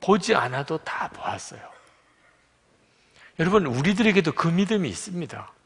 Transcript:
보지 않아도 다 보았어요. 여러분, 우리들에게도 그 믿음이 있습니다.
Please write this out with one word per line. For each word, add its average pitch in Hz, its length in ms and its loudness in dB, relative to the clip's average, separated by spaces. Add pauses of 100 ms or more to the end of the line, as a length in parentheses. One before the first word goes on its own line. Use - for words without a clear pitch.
보지 208 340 2
않아도 135 440 -2
다 - 320 -8
보았어요. - 500 -12 (1800)
여러분, 185 280 4
우리들에게도 180 640 2
그 - 160 0
믿음이 185 400 2
있습니다. 107 640 -10 (140)